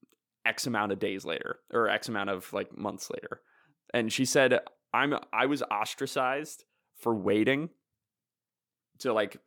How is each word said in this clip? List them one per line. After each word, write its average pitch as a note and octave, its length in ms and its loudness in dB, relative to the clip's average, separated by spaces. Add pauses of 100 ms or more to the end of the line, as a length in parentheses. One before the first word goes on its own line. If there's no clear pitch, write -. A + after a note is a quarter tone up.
(460)
X - 220 -2
amount G#2+ 240 0
of G2 80 -2
days G2 260 -4
later, - 340 -6 (120)
or A2+ 180 2
X G#2 180 0
amount G2+ 220 -4
of, F#2 240 -6
like, G2 240 -6
months - 320 -8
later. - 320 -10 (520)
And A2+ 180 2
she C3 140 2
said, B2+ 340 6 (340)
"I'm, C3+ 220 2 (180)
I A2+ 140 4
was C#3 160 0
ostracized C3 1000 -4 (360)
for A#2 160 2
waiting A2 540 2 (1300)
to, B2+ 140 -2
like, G#2+ 340 0